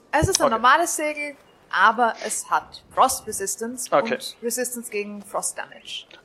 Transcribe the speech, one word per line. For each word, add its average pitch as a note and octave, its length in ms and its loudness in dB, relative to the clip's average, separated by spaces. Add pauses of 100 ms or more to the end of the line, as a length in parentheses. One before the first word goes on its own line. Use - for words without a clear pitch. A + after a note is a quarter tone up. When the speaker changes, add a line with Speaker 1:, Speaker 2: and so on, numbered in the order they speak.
(120)
Speaker 1:
Es D#4 160 4
ist F#4+ 120 2
ein D#4+ 60 4
Speaker 2:
Okay. A#3 80 2
Speaker 1:
normales C4+ 420 4
Segel, D4 400 -6 (340)
aber A3 440 4 (100)
es - 260 -8
hat - 320 -4 (120)
Frost B3+ 320 2
Resistance B3 640 -8
Speaker 2:
Okay. D#3+ 240 2
Speaker 1:
und - 280 -8
Resistance A#3+ 480 -6
gegen G#3 320 -8
Frost - 360 -6
Damage. - 460 -14 (200)